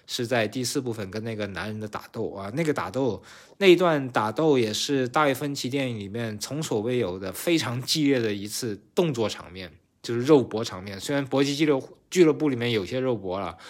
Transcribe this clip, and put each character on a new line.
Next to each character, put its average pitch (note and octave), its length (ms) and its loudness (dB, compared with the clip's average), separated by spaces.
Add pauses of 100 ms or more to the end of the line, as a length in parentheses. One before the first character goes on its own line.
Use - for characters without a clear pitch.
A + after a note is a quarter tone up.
是 B2 200 -6
在 A2 220 0
第 B2+ 160 -6
四 C#3 160 -2
部 B2+ 100 -4
分 G#2 200 -6
跟 G#2+ 120 -6
那 A2+ 140 -6
个 G#2 120 -4
男 G2 180 -8
人 A2 120 -8
的 D3+ 80 -8
打 - 240 -10
斗 G2+ 200 -6
啊， G2 240 -10
那 D3+ 100 -2
个 D3+ 80 2
打 F#2 180 -4
斗， A#2+ 320 -2 (360)
那 G3+ 80 2
一 F3 100 12
段 D#3 320 2
打 A2 240 0
斗 D3+ 260 4
也 A2 140 0
是 C3+ 340 -2
大 D3+ 180 2
卫 C#3 100 2
芬 C#3+ 200 -6
奇 B2+ 140 -6
电 C3+ 220 -4
影 A2+ 80 -8
里 G2 100 -8
面 A2 300 -6
从 C#3+ 240 -8
所 B2+ 180 -2
未 B2 160 -2
有 F#2+ 220 -2
的 F#2+ 120 -8
非 F3 280 0
常 B2 240 -4
激 D3+ 220 0
烈 C#3 140 4
的 A2 140 0
一 G2+ 140 -8
次 G#2 340 -6 (140)
动 E3+ 180 2
作 A2+ 160 0
场 - 240 -12
面， F#2 180 -14 (320)
就 A#2+ 120 -4
是 A#2+ 80 0
肉 C#3 200 8
搏 G#2+ 220 -4
场 F#2 180 -10
面。 G2 160 -10
虽 - 160 -4
然 C#3+ 120 0
搏 C3+ 180 4
击 C#3+ 100 0
俱 D3+ 120 0
乐， C#3 120 4 (320)
俱 F3+ 140 8
乐 D3+ 80 8
部 D3+ 160 0
里 C3 80 0
面 A#2+ 140 -2
有 G#2 160 0
些 B2+ 140 -4
肉 B2+ 140 0
搏 F#2+ 240 -4
了， F2 200 -6 (120)